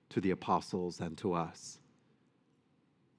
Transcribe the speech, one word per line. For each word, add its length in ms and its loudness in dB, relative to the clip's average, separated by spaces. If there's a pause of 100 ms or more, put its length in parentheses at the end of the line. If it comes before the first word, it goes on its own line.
to 100 0
the 120 4
apostles 680 0
and 200 -4
to 140 2
us. 440 -2 (1400)